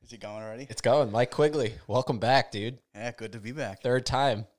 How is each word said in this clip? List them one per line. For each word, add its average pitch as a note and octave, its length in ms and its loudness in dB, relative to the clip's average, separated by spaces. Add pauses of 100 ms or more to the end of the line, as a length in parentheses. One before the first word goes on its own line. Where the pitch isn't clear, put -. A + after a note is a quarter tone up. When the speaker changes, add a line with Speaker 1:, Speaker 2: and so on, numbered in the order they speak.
Speaker 1:
Is - 80 -20
it A2 100 -18
going G#2+ 200 -12
already? A2 300 -12
Speaker 2:
It's - 100 -8
going. B2 300 4
Mike A#2+ 180 2
Quigley, D3 460 2 (100)
welcome B2 320 0
back, A#2+ 340 4
dude. A2+ 280 -6 (160)
Speaker 1:
Yeah, A#2 160 -8
good A2 220 -12
to A#2 60 -12
be G#2+ 120 -12
back. B2 320 -8
Speaker 2:
Third B2+ 240 0
time. B2 400 0 (120)